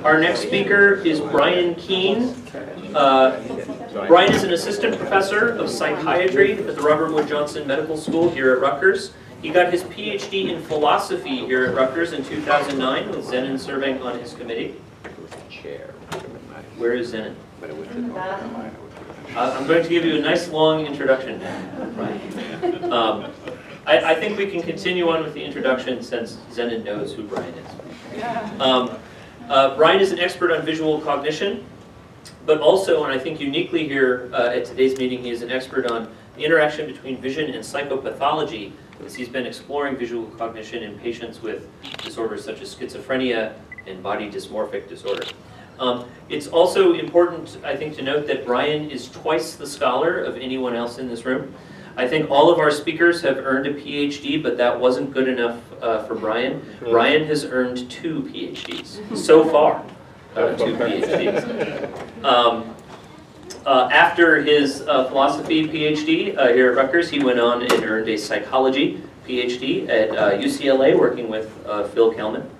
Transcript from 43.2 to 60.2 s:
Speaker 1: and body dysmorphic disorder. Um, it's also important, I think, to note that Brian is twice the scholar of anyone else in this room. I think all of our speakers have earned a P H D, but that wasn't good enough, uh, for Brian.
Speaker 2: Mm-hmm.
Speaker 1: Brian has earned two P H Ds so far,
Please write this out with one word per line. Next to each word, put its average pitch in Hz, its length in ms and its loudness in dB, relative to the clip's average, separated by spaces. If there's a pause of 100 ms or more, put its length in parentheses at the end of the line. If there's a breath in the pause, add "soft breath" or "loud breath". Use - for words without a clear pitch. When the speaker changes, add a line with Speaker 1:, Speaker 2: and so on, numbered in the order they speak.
Speaker 1:
and 95 160 -14
body 104 300 -4
dysmorphic 101 580 -6
disorder. - 380 -6 (500 loud breath)
Um, 123 300 -2 (200 loud breath)
it's - 200 -6
also 175 460 6
important, 165 720 2
I 139 120 -2
think, 151 220 -8
to - 40 -10
note 143 260 0
that 135 200 -2
Brian 147 420 0
is 127 200 -10
twice 160 460 -2
the 147 120 -12
scholar - 560 0
of 120 140 -6
anyone 127 360 -4
else 120 240 -4
in 131 100 -8
this 117 160 -8
room. 131 300 -2 (440 loud breath)
I 127 100 0
think 156 220 0
all 147 220 8
of 160 80 4
our 151 120 6
speakers 165 500 2
have 131 160 2
earned 139 300 0
a 147 60 -4
P 143 240 -8
H 143 240 -2
D, 147 160 -2
but 123 200 -2
that 120 200 4
wasn't 131 360 2
good 131 160 2
enough, 120 320 -2 (200)
uh, 110 220 0
for 113 120 -6
Brian. 110 440 -2
Speaker 2:
Mm-hmm. - 320 -8
Speaker 1:
Brian 143 340 6
has 143 200 0
earned 127 440 -2
two 151 340 -6
P - 260 -10
H - 160 -12
Ds - 360 -12 (140)
so 160 320 8
far, 151 360 4 (520)